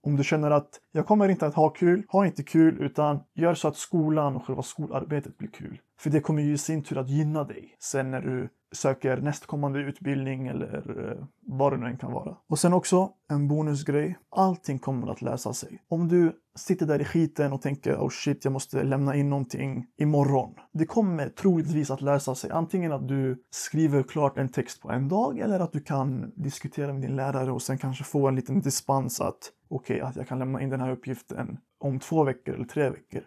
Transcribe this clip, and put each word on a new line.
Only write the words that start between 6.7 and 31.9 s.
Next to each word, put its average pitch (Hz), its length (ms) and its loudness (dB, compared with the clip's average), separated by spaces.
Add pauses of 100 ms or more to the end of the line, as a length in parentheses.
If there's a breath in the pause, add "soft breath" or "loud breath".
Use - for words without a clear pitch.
tur 143 160 -4
att 131 120 -4
gynna 151 340 0
dig - 340 -14
sen 131 320 -4
när 131 100 -4
du 131 280 -4 (240)
söker 131 440 0
nästkommande 143 600 -4
utbildning 135 680 -4
eller, - 640 -6
eh, - 140 -10 (220)
vad 139 260 2
det 127 40 -2
nu 120 100 -4
än 123 120 -6
kan 120 140 -8
vara. - 240 -8 (120)
Och 151 100 0
sen 175 140 4
också 180 400 2 (160)
en 143 200 2
bonusgrej. 151 680 0 (120)
Allting 185 480 0
kommer 135 300 -4
att - 140 -6
lösa 123 300 -4
sig. - 360 -12
Om 165 200 0
du 170 240 6 (260)
sitter 175 280 0
där 143 140 2
i 143 40 0
skiten 147 480 2
och 135 100 -6
tänker, 143 340 -2
"Oh 139 120 -2
shit, - 360 -2
jag 135 80 2
måste 135 300 -4
lämna 139 340 2
in 143 140 2
någonting 135 560 -4 (120)
imorgon." 143 560 4 (180)
Det 160 140 0
kommer 175 420 0
troligtvis 156 600 2
att 127 100 -4
lösa 139 340 2
sig. - 160 -8
Antingen 165 420 0
att 135 160 -4
du 131 420 0
skriver 147 520 2
klart 139 360 0
en 135 100 0
text - 340 -6
på - 80 -10
en 131 180 0
dag, 240 300 0
eller 202 220 0
att 170 120 -2
du 151 80 -4
kan 135 560 -2
diskutera 143 560 -6
med 135 100 -4
din 131 140 -4
lärare 131 360 -2
och 131 100 -4
sen 131 160 -4
kanske 135 260 -6
få 139 240 2
en 131 60 2
liten 131 260 0
dispens - 600 -2
att, - 320 -6 (160)
"Okej, - 320 -4
att 135 160 -6
jag 139 120 -8
kan 131 100 -6
lämna 131 240 -4
in 135 80 -2
den 131 100 -4
här 131 100 -2
uppgiften - 680 -8 (200)
om 135 200 -2